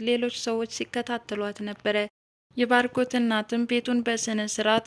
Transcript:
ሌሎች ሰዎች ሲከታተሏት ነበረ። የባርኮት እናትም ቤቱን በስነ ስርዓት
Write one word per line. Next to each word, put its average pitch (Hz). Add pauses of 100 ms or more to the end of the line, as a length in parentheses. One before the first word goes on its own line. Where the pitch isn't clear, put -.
ሌሎች 240
ሰዎች 226
ሲከታተሏት 226
ነበረ። 208 (640)
የባርኮት 247
እናትም 233
ቤቱን 240
በስነ 226
ስርዓት 214